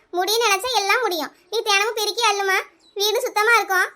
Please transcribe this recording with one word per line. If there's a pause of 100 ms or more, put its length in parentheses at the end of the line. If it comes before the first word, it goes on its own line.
(120)
முடியும்னு
நினைச்சா
எல்லாம்
முடியும். (160)
நீ
தினமும்
பெருக்கி
அள்ளுமா, (320)
வீடு
சுத்தமா
இருக்கும்.